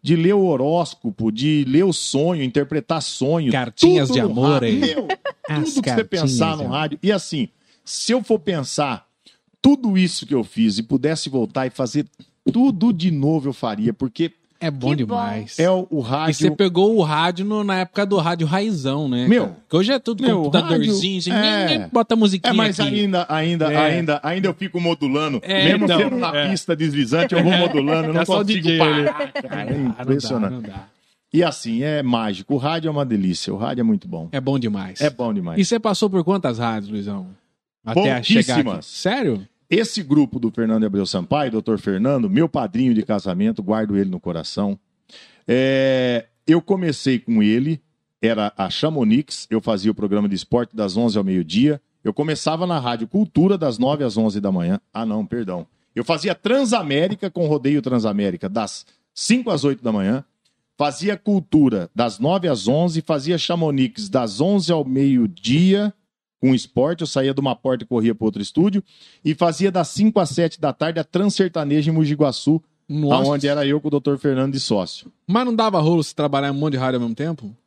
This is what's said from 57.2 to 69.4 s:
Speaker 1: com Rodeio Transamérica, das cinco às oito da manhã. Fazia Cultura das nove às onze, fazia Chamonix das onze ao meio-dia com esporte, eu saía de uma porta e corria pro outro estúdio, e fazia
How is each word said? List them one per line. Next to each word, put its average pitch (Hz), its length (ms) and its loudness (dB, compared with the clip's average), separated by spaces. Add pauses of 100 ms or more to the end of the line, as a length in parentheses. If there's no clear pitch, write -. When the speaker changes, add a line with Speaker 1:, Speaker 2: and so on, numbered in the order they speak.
Speaker 1:
com 175 160 -2
Rodeio 143 360 0
Transamérica, 104 640 -2
das 104 380 -6 (280)
cinco 240 360 0
às 151 140 0
oito 139 180 0
da 117 100 -2
manhã. 107 320 -2 (540)
Fazia 160 380 -2
Cultura 143 800 2
das 113 240 -2
nove 170 300 0
às 107 180 -2
onze, 160 360 0
fazia 156 340 -2
Chamonix 139 720 -2
das 113 320 -2
onze 175 320 2
ao 151 120 0
meio-dia 139 1080 2 (480)
com 131 140 4
esporte, 156 480 0
eu 156 40 -4
saía 135 280 0
de 139 60 0
uma 135 140 0
porta 127 300 -2
e - 20 -18
corria 113 280 2
pro 110 100 -6
outro 101 160 0
estúdio, 190 420 0 (400)
e 151 120 0
fazia 175 360 2